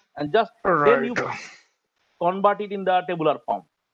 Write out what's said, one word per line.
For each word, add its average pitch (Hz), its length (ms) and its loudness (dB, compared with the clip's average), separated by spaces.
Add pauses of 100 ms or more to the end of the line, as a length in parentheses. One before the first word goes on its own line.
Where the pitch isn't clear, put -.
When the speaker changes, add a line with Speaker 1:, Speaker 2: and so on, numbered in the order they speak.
(160)
Speaker 1:
and 147 180 -4
just 220 180 2 (120)
then 147 420 4
you 240 80 -6
Speaker 2:
Right. - 260 -6 (800)
Speaker 1:
convert 196 400 0
it 202 100 -8
in 196 120 -6
the 185 240 2
tabular 156 380 0
form. 101 180 -6 (300)